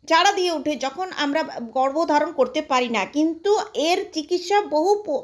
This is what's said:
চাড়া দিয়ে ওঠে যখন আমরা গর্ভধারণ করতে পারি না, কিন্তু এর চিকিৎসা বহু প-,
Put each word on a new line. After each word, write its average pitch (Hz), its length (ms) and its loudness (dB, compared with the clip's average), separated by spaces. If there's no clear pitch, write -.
চাড়া 349 240 4
দিয়ে 359 200 0
ওঠে 302 240 -2
যখন 269 420 -6
আমরা 294 260 0
গর্ভধারণ 294 720 0
করতে 269 300 0
পারি 254 280 0
না, 208 160 -2
কিন্তু 320 540 2
এর 349 400 0
চিকিৎসা 349 480 0
বহু 349 420 0
প-, 294 200 -2